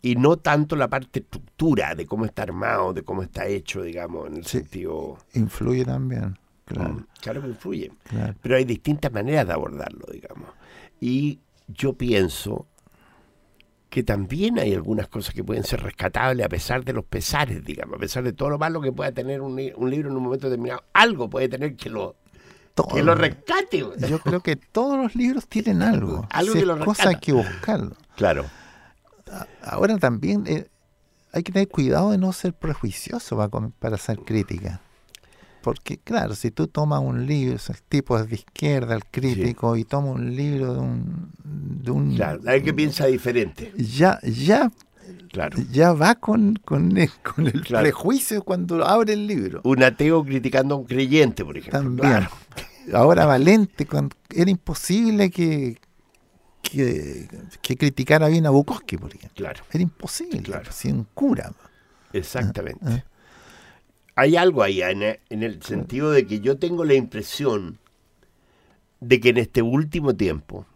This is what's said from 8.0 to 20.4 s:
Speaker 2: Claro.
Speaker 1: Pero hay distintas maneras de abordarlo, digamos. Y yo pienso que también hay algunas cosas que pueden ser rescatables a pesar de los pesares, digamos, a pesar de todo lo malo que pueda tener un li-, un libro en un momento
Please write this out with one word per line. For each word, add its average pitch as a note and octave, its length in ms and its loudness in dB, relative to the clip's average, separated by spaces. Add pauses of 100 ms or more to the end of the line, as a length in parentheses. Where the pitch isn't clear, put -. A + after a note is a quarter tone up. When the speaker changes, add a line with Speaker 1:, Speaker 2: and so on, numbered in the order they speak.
Speaker 2:
Claro. A2 400 -6
Speaker 1:
Pero B2 140 -6
hay C3 100 -2
distintas B2 440 -6
maneras A#2+ 360 -2
de F2 80 -4
abordarlo, - 580 -10
digamos. - 380 -18 (500)
Y C#3 400 -2 (280)
yo C3+ 260 -4
pienso G#2 720 0 (1200)
que B2+ 140 -2
también B2+ 560 0
hay G#2 160 2
algunas G2 340 -2
cosas - 260 -8
que - 80 -8
pueden A2 220 -4
ser - 180 -4
rescatables A2+ 640 -2
a F2+ 60 -2
pesar B2 340 -4
de C3 80 -6
los A#2 140 -6
pesares, C#3 580 -4
digamos, - 320 -10
a - 40 -14
pesar B2+ 240 -6
de B2 100 -4
todo C#3 160 -4
lo D3 80 -4
malo D#3+ 240 -2
que C3+ 100 -2
pueda C#3 200 -4
tener C3 280 -6
un C3+ 160 -8
li-, C3+ 180 -8
un B2 140 -2
libro C#3+ 220 -4
en C3+ 80 -4
un B2+ 60 -4
momento C3+ 260 -2